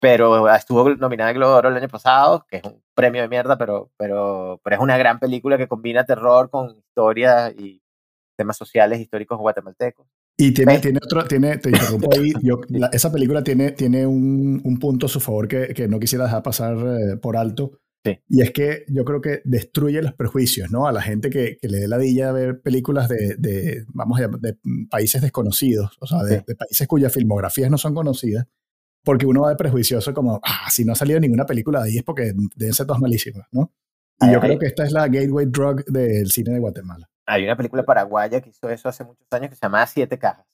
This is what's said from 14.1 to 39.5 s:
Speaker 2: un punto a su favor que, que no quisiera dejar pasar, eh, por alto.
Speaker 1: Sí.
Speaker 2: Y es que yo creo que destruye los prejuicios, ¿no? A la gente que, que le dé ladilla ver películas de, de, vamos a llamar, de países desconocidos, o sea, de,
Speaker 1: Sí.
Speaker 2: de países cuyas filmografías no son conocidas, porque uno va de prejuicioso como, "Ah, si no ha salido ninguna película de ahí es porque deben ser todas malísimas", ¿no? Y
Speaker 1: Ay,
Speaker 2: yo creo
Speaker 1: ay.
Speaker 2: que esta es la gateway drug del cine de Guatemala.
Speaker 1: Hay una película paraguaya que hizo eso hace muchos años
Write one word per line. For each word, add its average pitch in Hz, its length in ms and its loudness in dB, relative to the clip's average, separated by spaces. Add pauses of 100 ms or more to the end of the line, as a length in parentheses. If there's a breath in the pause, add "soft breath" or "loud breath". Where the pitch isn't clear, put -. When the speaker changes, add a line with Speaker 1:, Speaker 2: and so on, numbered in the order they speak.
Speaker 2:
un 127 140 -2
punto 139 280 -2
a - 20 -2
su 135 120 -4
favor 107 260 -4
que, 131 280 -4
que 123 140 -4
no 107 120 0
quisiera 123 240 -2
dejar 113 180 -2
pasar, 117 360 -4
eh, 113 380 -4
por 113 200 -6
alto. 113 420 -4 (260)
Speaker 1:
Sí. 101 140 -2 (100)
Speaker 2:
Y 131 140 4
es 113 80 2
que 147 380 -4
yo 135 160 -2
creo 143 160 -4
que 143 240 -6
destruye 147 580 -2
los 143 120 -4
prejuicios, 113 580 -2
¿no? 131 160 0
A 131 40 0
la 107 100 -2
gente 107 280 -4
que, 127 300 -4
que 120 80 -6
le 101 100 -2
dé 101 80 -2
ladilla 131 460 0
ver 127 280 -2
películas 131 480 0
de, 110 300 -2
de, 107 460 -4 (100)
vamos 120 240 -2
a 127 40 0
llamar, 120 180 -4
de 113 160 -6 (340)
países 110 320 -2
desconocidos, 110 800 -2
o 127 80 -14
sea, 170 160 -2
de, 104 140 0
Speaker 1:
Sí. 98 100 -8
Speaker 2:
de 117 80 -8
países - 320 -4
cuyas 139 240 2
filmografías 110 580 0
no 147 80 2
son 139 160 -4
conocidas, 127 520 -2 (580)
porque 139 220 2
uno 135 160 4
va 147 80 2
de 147 60 -2
prejuicioso 123 580 -2
como, 123 300 -2
"Ah, - 260 -6
si 120 140 0
no 110 80 2
ha 113 40 -2
salido 147 240 2
ninguna 127 260 2
película 120 360 -2
de 107 80 -2
ahí 113 80 -2
es 123 40 -6
porque 120 300 -4 (240)
deben 110 180 -4
ser 135 120 -2
todas 131 140 -2
malísimas", 113 520 -2
¿no? 135 200 -2 (480)
Y 127 60 6
Speaker 1:
Ay, 123 60 8
Speaker 2:
yo 123 80 6
creo - 140 2
Speaker 1:
ay. 143 40 -4
Speaker 2:
que 151 80 -2
esta 135 180 -4
es 143 60 -2
la 156 160 2
gateway 139 400 0
drug 135 380 -2
del 113 480 0
cine 120 220 -2
de 123 40 -2
Guatemala. 92 500 -8 (180)
Speaker 1:
Hay 101 180 0
una 110 120 0
película 123 280 -4
paraguaya 107 560 2
que 123 100 -20
hizo - 180 -12
eso 117 200 -6
hace 127 160 -10
muchos 120 260 -20
años 120 200 -6